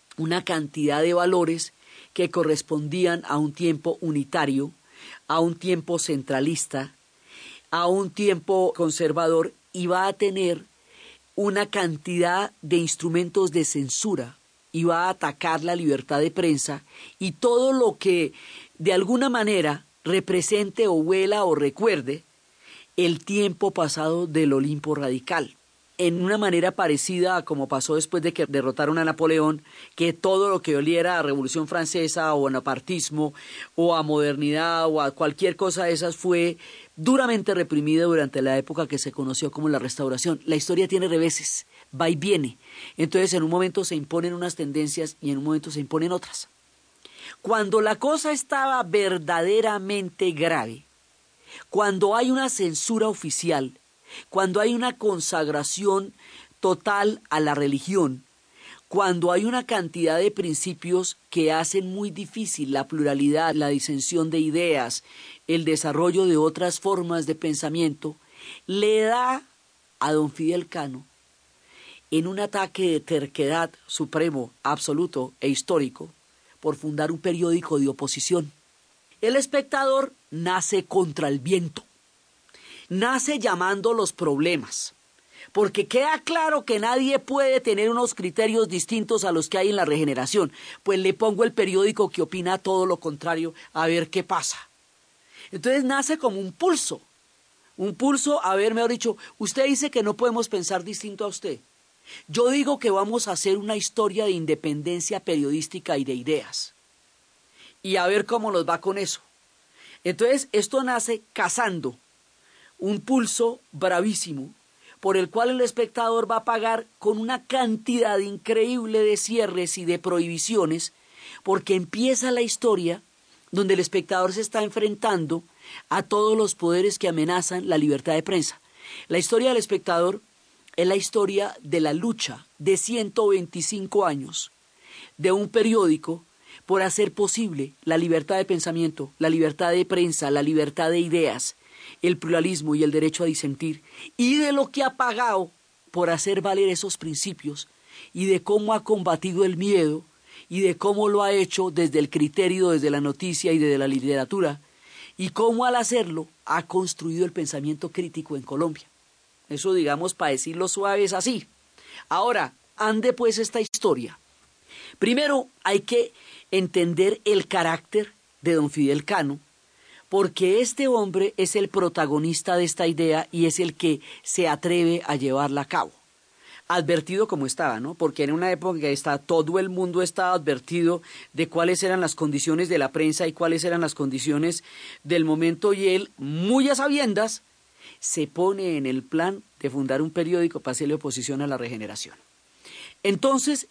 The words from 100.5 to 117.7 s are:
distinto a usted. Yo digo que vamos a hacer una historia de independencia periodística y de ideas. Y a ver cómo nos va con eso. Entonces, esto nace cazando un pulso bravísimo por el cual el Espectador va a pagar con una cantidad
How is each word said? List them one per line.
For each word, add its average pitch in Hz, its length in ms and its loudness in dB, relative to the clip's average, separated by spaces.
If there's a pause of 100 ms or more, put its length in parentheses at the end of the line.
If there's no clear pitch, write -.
distinto 208 400 -8
a 208 40 -4
usted. 170 300 -8 (680)
Yo 240 220 2
digo 277 280 2
que 233 120 0
vamos 208 360 0
a 202 60 -2
hacer 196 260 0
una 214 180 -4
historia 208 500 -2
de 202 40 4
independencia 160 880 -2
periodística 151 800 -2
y 135 60 -2
de 131 100 -4
ideas. 127 580 -4 (1120)
Y 190 140 0
a 180 100 2
ver 202 200 2
cómo 220 260 -2
nos 170 160 0
va 170 120 0
con 190 160 -2
eso. 196 240 -6 (840)
Entonces, 233 480 2
esto 208 320 0
nace 233 380 -2 (100)
cazando 180 640 -2 (800)
un 202 220 -2
pulso 233 600 0 (120)
bravísimo 175 840 -2 (460)
por 196 160 2
el 180 140 2
cual 233 200 0
el 254 100 0
Espectador 233 680 0
va 226 60 0
a 226 80 -2
pagar 226 420 0 (120)
con 214 200 0
una 247 260 -4
cantidad 226 760 2